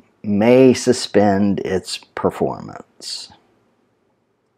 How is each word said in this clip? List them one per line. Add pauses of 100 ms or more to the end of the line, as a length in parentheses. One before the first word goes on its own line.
(220)
may
suspend
its
performance. (1300)